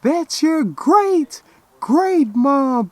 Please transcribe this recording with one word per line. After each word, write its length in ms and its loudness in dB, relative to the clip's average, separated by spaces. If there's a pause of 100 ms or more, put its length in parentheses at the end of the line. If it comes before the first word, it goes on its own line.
That's 400 -2
your 220 2
great, 760 0 (360)
great 560 0
mom 580 0